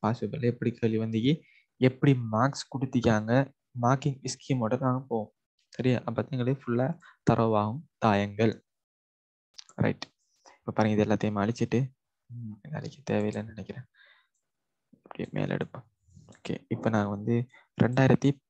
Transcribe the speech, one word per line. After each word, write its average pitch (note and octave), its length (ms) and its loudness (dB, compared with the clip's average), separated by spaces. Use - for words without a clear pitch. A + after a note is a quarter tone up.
பாசு A2+ 200 -2
பெருக்கல் A#2 300 -2
எப்படி A#2 200 -2
கேள்வி A2 320 0
வந்தீங்க, A2+ 260 0
எப்படி C3 320 4
marks C3 380 0
கொடுத்திருக்காங்க, A#2+ 600 0
marking C3+ 360 0
ஸ்கீமோட B2 400 -2
நாங்க B2+ 240 0
போவோம், A2 240 -4
சரியா? B2 320 0
அப்ப A2+ 240 -4
நீங்களே B2+ 300 -2
ஃபுல்லா B2 280 -2
தரோவாகும் A2+ 560 2
தாயங்கள். G#2 500 2
Right, - 200 0
இப்ப G#2+ 160 -8
பாருங்க, G#2+ 220 2
இது G#2 80 4
எல்லாத்தையும் G#2+ 380 0
அழிச்சிட்டு, A2+ 360 -2
ம், A#2 240 -12
இது D3+ 140 -10
அழிக்க - 180 -12
தேவையில்லைன்னு G#2 460 -2
நினைக்கிறேன். G#2 320 -14
அப்படியே - 340 -10
மேல G1+ 240 -2
எடுப்போம். - 300 -8
ஓகே, - 240 -10
இப்ப A#2 200 -2
நான் G#2 180 0
வந்து G#2+ 220 -2
ரெண்டாயிரத்தி B2+ 520 4